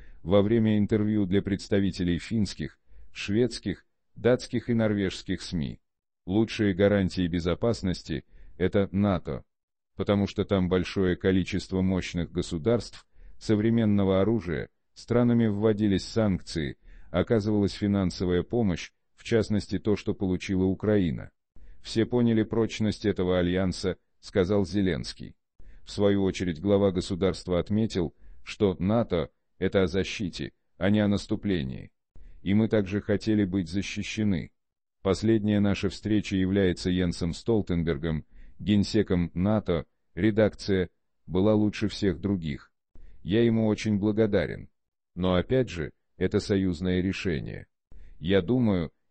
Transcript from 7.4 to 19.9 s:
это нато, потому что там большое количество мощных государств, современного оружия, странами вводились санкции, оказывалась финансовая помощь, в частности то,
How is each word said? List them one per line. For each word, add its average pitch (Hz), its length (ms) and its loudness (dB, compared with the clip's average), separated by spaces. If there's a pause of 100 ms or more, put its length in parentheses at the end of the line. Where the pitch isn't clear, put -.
это 95 320 2
нато, 92 520 0 (520)
потому 101 320 0
что 98 180 -4
там 92 240 2
большое 90 460 0
количество 92 680 0
мощных 87 500 -2
государств, 87 760 -2 (320)
современного 104 840 2
оружия, 92 480 -2 (240)
странами 117 540 2
вводились 104 580 2
санкции, 87 720 -2 (320)
оказывалась 101 640 2
финансовая 92 680 0
помощь, 107 480 -2 (240)
в - 80 -20
частности 104 560 0
то, 104 160 0